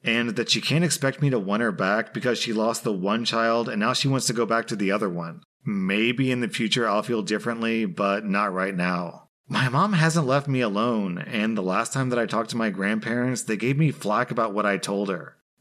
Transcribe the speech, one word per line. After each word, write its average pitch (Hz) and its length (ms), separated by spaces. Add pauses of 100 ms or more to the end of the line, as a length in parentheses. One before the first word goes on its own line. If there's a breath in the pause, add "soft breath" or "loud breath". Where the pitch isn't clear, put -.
And 117 260
that 113 200
she 110 100
can't 160 240
expect 139 380
me 143 80
to 127 80
want 101 240
her 113 80
back 98 420
because 117 240
she 117 160
lost 110 300
the 113 100
one 101 320
child 113 440
and 117 100
now 113 140
she 139 160
wants 135 180
to 123 60
go 113 120
back 113 220
to 117 100
the 98 140
other 104 180
one. 85 340 (220)
Maybe 107 680
in 123 80
the 117 80
future 113 400
I'll 104 160
feel 113 180
differently, 113 640
but 101 400
not 101 280
right 95 220
now. 90 540 (200)
My 127 200
mom 170 240
hasn't 160 340
left 139 220
me 131 120
alone, 104 580
and 104 380
the 95 60
last 95 300
time 135 160
that 120 100
I 113 80
talked 110 240
to 120 60
my 110 140
grandparents, 110 720
they 110 140
gave 120 200
me 151 160
flack 110 400
about 113 200
what 104 140
I 101 100
told 98 320
her. 87 280 (240)